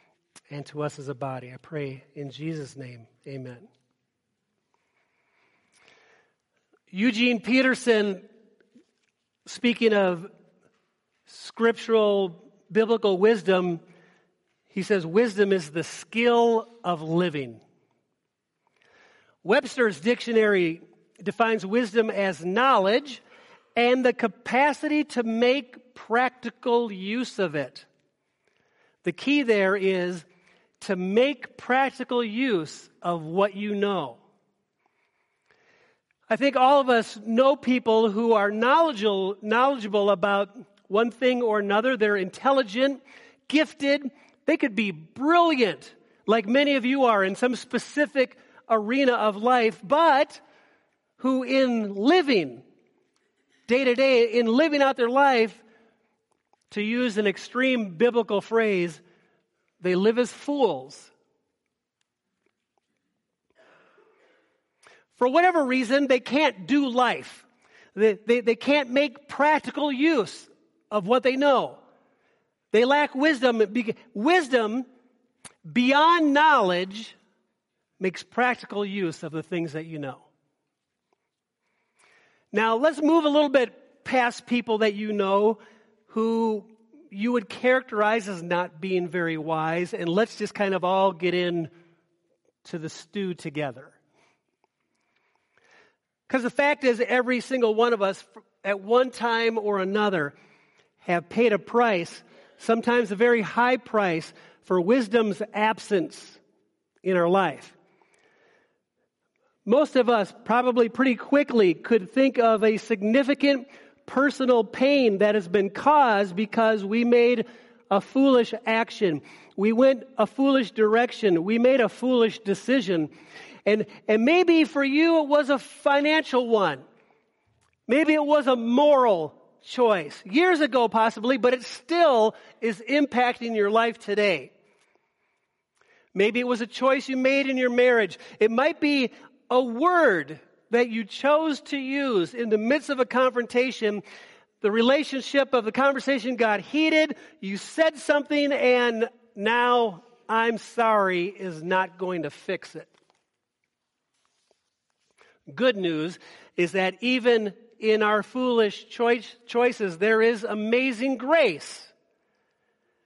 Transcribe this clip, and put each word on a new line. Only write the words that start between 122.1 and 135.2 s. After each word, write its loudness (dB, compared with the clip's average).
decision. -2
And, 2
and 2
maybe 4
for -2
you 2
it 0
was 2
a 0
financial 0
one. 0
Maybe 2
it 0
was 2
a 4
moral 2
choice. -2
Years 2
ago 2
possibly, 0
but 2
it -4
still 2
is -4
impacting 0
your 0
life 0
today. -2